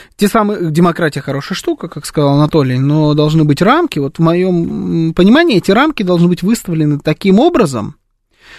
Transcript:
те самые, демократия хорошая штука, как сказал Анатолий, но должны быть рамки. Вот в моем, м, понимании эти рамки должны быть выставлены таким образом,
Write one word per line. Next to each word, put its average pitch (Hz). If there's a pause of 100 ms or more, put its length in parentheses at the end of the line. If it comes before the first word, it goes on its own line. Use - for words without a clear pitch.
(180)
те 202
самые, 208
демократия 165
хорошая 139
штука, -
как -
сказал 143
Анатолий, 143
но 147
должны 151
быть 147
рамки. 269
Вот 139
в 165
моем, 170
м, 165
понимании 247
эти 170
рамки 269
должны 175
быть 180
выставлены 160
таким 185
образом, 185 (640)